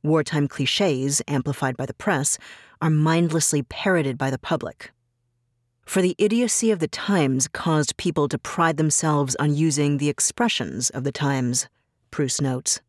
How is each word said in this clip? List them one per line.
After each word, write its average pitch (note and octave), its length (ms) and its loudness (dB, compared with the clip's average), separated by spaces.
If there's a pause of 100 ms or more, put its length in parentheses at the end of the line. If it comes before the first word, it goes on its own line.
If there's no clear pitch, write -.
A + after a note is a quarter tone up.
Wartime D3+ 460 2
cliches, C#3+ 800 0
amplified C3+ 480 -2
by C3 80 -4
the - 80 -8
press, D3 440 0 (440)
are D#3+ 80 2
mindlessly D#3 720 2
parroted D3 540 0
by C3+ 120 0
the C3 80 -2
public. - 540 -6 (960)
"For - 160 0
the F3+ 160 2
idiocy A3+ 540 2
of F#3+ 80 2
the D#3+ 100 0
times C#3 580 2
caused D#3 480 0
people D#3 320 0
to C#3 100 -4
pride E3 380 0
themselves D3 600 2
on D3 180 2
using D3 420 2
the D3 120 0
expressions B2 800 -2
of B2+ 160 -6
the C#3 80 -2
times," C3 560 -2 (420)
Proust C#3 300 -2
notes. C3 480 -2